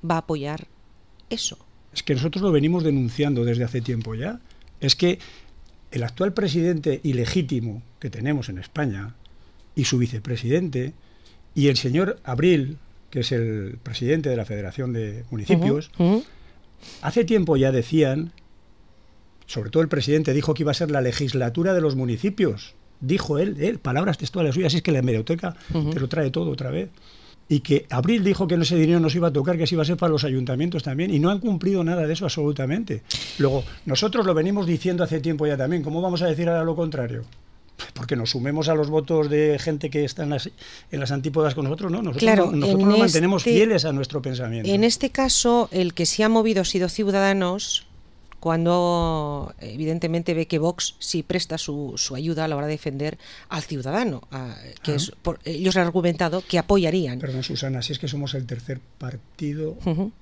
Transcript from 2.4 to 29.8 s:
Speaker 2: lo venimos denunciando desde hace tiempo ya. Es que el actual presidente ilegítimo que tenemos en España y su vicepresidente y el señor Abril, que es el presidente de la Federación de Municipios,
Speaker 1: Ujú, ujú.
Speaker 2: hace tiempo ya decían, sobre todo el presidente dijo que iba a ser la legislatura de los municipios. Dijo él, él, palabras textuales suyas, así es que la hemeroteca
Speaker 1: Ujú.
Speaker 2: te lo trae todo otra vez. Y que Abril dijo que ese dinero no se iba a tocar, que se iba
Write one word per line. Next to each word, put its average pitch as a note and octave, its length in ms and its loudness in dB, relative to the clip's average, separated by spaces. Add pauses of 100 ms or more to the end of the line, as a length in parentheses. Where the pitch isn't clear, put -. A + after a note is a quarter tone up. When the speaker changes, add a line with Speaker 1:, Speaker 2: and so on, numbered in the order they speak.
Speaker 2:
lo G3 100 2
venimos D#3+ 320 4
denunciando C#3 640 0
desde A#2+ 180 0
hace A#2+ 180 -4
tiempo A2+ 340 -4
ya. F3 240 -8 (420)
Es C3+ 140 2
que F3 240 2 (720)
el A#2+ 120 -4
actual F3+ 300 -2
presidente E3 680 0
ilegítimo B2 800 -2 (180)
que C3 100 -8
tenemos B2+ 400 -4
en F#2 80 -10
España G#2+ 580 -6 (600)
y C3 100 0
su C3 120 0
vicepresidente B2+ 960 -2 (600)
y C#3+ 160 4
el C3 80 2
señor D#3 460 0
Abril, C#3+ 540 2 (320)
que C3 120 -4
es A#2 100 -2
el A2+ 500 -2
presidente C3+ 480 -2
de B2+ 60 0
la A2 100 -2
Federación G#2+ 460 -6
de A2+ 400 -6
Municipios, C#3+ 640 0
Speaker 1:
Ujú, F3 60 2 (140)
ujú. C4 60 -2 (760)
Speaker 2:
hace A#3 220 0
tiempo F3+ 320 4
ya C3 160 4
decían, C#3+ 600 2 (1120)
sobre A#2 220 -6
todo D#3 140 2
el D#3 60 0
presidente C#3+ 440 2
dijo D3 200 2
que D#3 100 -2
iba D3 80 0
a C3+ 40 0
ser D#3+ 160 -2
la C#3 100 2
legislatura B2+ 720 0
de F3 80 4
los C#3+ 140 2
municipios. C3 800 0 (260)
Dijo D3 380 0
él, D#3 240 0
él, G#3 180 0
palabras D3 380 0
textuales C#3+ 380 -2
suyas, F3 120 2
así D3 100 2
es D#3+ 60 -2
que E3+ 80 0
la C#3 80 2
hemeroteca B2+ 560 0 (180)
Speaker 1:
Ujú. D3+ 180 0
Speaker 2:
te D#3+ 80 -2
lo C3+ 100 -2
trae D#3 220 0
todo E3 200 -2
otra C3+ 200 -6
vez. E3+ 180 -4 (580)
Y D3 120 4
que C#3+ 320 2
Abril F3 320 2
dijo F#3 240 2
que E3 80 2
ese E3+ 200 2
dinero E3 240 6
no E3 100 4
se C#3+ 80 0
iba E3+ 100 2
a D3 60 0
tocar, C#3+ 220 2
que D#3+ 120 0
se F3 80 0
iba D#3+ 80 2